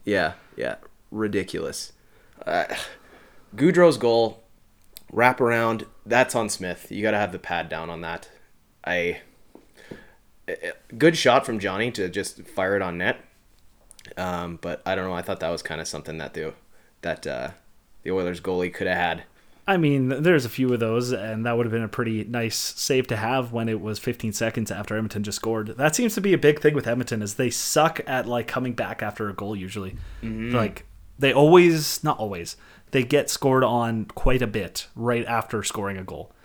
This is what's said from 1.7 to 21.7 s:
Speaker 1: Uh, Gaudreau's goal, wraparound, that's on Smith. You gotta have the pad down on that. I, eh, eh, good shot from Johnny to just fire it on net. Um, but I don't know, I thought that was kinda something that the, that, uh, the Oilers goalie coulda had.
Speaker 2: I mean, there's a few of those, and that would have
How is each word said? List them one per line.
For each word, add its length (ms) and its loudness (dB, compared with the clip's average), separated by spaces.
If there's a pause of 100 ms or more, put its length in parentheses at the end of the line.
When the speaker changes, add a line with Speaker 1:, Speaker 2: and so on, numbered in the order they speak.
Speaker 1:
Uh, 180 0 (960)
Gaudreau's 400 6
goal, 440 2 (680)
wraparound, 760 4 (200)
that's 280 4
on 160 0
Smith. 400 -6
You 140 -6
gotta 140 2
have 160 0
the 60 -10
pad 300 -4
down 200 -6
on 120 -10
that. 280 -10 (560)
I, 340 0 (1300)
eh, 160 -6
eh, 80 -8 (260)
good 200 6
shot 280 4
from 140 -4
Johnny 320 -2
to 180 -4
just 380 -6
fire 300 0
it 40 0
on 160 -4
net. 220 0 (960)
Um, 440 -6
but 240 -8
I 100 0
don't 100 -4
know, 80 -4
I 80 -4
thought 200 -6
that 80 -2
was 120 -4
kinda 240 -8
something 320 -10
that 160 -10
the, 200 -8 (500)
that, 240 -6
uh, 240 -6 (500)
the 100 -6
Oilers 300 -2
goalie 320 -2
coulda 220 0
had. 280 0 (420)
Speaker 2:
I 120 2
mean, 320 4
there's 340 4
a 60 -6
few 240 2
of 80 0
those, 320 0
and 320 -4
that 100 0
would 100 2
have 60 -2